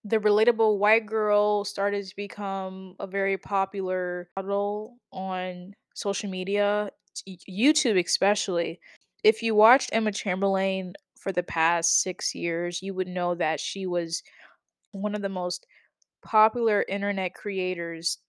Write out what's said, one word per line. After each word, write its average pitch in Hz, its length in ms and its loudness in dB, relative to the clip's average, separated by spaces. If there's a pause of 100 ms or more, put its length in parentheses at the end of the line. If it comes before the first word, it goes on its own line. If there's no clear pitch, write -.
The 214 140 0
relatable 214 600 4
white 214 260 4
girl 208 600 2
started 202 400 -2
to 185 100 -18
become 190 840 -8
a 202 60 -4
very 196 320 0
popular 185 960 -2
model 202 640 -2 (140)
on 185 640 -6 (180)
social 202 360 -4
media, 202 600 0 (260)
t-, 190 320 -12
YouTube 214 560 2
especially. 175 760 0 (440)
If 220 200 4
you 226 100 0
watched 226 380 6
Emma 220 200 0
Chamberlain 190 800 -2 (260)
for 196 120 -4
the 175 120 0
past 165 580 0
six - 320 -4
years, 175 480 -4
you 190 140 -6
would 185 120 -2
know 180 280 -2
that 160 240 0
she - 260 -6
was 170 380 -2 (680)
one 202 220 -4
of 208 60 -4
the 196 80 -4
most 180 380 -6 (560)
popular 220 640 4
internet 196 480 -2
creators 175 920 -4